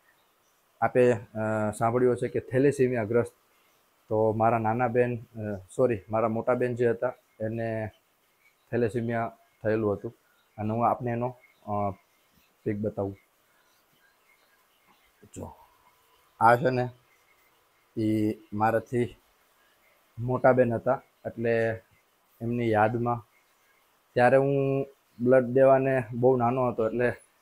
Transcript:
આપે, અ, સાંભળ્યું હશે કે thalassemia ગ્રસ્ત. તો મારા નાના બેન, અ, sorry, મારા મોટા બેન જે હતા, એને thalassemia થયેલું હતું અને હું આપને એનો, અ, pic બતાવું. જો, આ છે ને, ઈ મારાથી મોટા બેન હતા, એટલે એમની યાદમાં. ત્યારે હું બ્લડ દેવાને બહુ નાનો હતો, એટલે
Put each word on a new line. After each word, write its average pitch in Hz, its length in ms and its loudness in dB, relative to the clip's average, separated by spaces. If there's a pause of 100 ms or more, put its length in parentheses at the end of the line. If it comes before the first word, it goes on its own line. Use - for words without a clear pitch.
(800)
આપે, 123 320 4
અ, 113 40 -2 (600)
સાંભળ્યું 120 360 2
હશે 120 140 -4
કે 117 120 -4
thalassemia 127 640 0
ગ્રસ્ત. 117 300 0 (760)
તો 110 240 2
મારા 113 240 2
નાના 113 300 -2
બેન, 123 280 0
અ, 117 40 -8 (560)
sorry, 120 340 0
મારા 113 180 0
મોટા 113 260 -2
બેન 123 220 -2
જે 120 140 2
હતા, 120 240 -2 (260)
એને 110 520 -6 (800)
thalassemia 117 600 -2 (320)
થયેલું 107 300 0
હતું 113 220 -10 (420)
અને 107 160 -4
હું 117 160 0
આપને 123 220 -4
એનો, 120 260 -6 (300)
અ, 107 40 -8 (920)
pic 110 140 -4
બતાવું. 101 400 -6 (2250)
જો, 92 200 -16 (840)
આ 117 160 6
છે 123 140 0
ને, 123 200 -2 (1080)
ઈ 107 360 0 (200)
મારાથી 113 640 -2 (1000)
મોટા 127 320 2
બેન 123 220 4
હતા, 123 280 -2 (240)
એટલે 113 560 -2 (600)
એમની 117 300 -2
યાદમાં. 117 540 0 (880)
ત્યારે 123 240 4
હું 139 480 0 (340)
બ્લડ 127 240 6
દેવાને 131 600 4 (100)
બહુ 123 240 4
નાનો 123 320 0
હતો, 110 180 -2
એટલે 120 260 -2 (280)